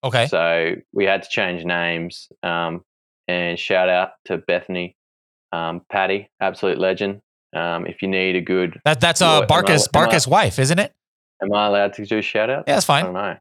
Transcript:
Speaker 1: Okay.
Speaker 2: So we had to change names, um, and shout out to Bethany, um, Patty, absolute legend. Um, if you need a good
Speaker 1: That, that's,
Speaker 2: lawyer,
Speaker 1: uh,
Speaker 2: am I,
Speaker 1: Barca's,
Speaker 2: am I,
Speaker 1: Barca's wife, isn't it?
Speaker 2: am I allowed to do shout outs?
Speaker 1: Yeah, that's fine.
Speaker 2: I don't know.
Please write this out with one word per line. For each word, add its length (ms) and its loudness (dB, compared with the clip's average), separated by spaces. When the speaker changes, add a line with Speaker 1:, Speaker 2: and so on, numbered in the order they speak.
Speaker 1:
Okay. 240 2
Speaker 2:
So 480 0
we 120 2
had 180 0
to 60 -20
change 360 -4
names, 640 -4
um, 380 -4
and 300 -4
shout 320 0
out 200 2
to 120 -4
Bethany, 580 -4
um, 300 -6
Patty, 380 -2
absolute 380 -2
legend. 440 -2
Um, 320 -4
if 160 -10
you 40 -2
need 280 0
a 60 0
good 440 -2
Speaker 1:
That, 140 2
that's, 220 2
Speaker 2:
lawyer, 100 6
Speaker 1:
uh, 60 6
Speaker 2:
am 60 2
I, 40 0
Speaker 1:
Barca's, 400 4
Speaker 2:
am 20 -6
I, 60 4
Speaker 1:
Barca's 220 2
wife, 320 2
isn't 180 2
it? 160 -2
Speaker 2:
am 120 -4
I 140 2
allowed 260 2
to 120 -10
do 160 0
shout 300 0
outs? 160 -4
Speaker 1:
Yeah, 80 4
that's 100 2
fine. 180 4
Speaker 2:
I 20 -2
don't 80 -6
know. 280 -4